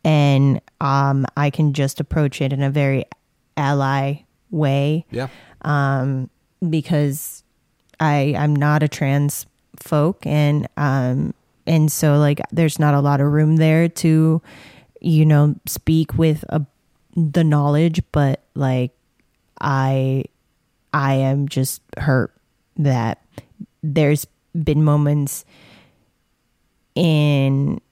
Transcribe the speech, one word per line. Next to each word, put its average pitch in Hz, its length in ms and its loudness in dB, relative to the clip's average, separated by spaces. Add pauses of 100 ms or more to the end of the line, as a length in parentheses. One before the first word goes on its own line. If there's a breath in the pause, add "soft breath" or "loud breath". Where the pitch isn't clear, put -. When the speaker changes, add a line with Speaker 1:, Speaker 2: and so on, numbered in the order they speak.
Speaker 1:
and, 139 560 4 (220)
um, 139 440 0 (120)
I 147 120 0
can 147 240 0
just 139 260 -2
approach 151 420 -2
it 135 120 -2
in 139 80 -4
a 139 80 0
very 139 360 0 (520)
ally 139 580 -2 (360)
way." 147 600 0
Speaker 2:
Yeah. 131 160 -8 (340 loud breath)
Speaker 1:
Um, 139 680 -2 (400)
because 147 760 -4 (560)
I, 147 380 0
I'm 147 180 0
not 147 280 2
a 151 40 0
trans 143 580 -2 (340)
folk, 156 460 -2
and, 147 420 0 (100)
um, 135 560 -2 (340)
and 156 240 2
so, 147 260 2
like, 147 220 2 (120)
there's 160 280 0
not 147 140 2
a 143 80 2
lot 143 200 0
of 147 100 2
room 156 260 2
there 160 300 4
to, 160 540 2 (600 loud breath)
you 156 240 4
know, 147 300 4 (100)
speak - 520 -2
with 156 320 0
a, 147 160 -2 (500)
the 165 280 0
knowledge, 151 580 2 (100)
but, 139 320 0 (120)
like, 127 360 -2 (680)
I, 135 640 -2 (680)
I 139 220 0
am 135 320 0
just - 340 -4 (160)
hurt 131 360 0 (420)
that 127 460 -2 (600 loud breath)
there's 147 440 0 (380)
been 151 200 0
moments 147 640 0 (1500 soft breath)
in 147 840 0 (120)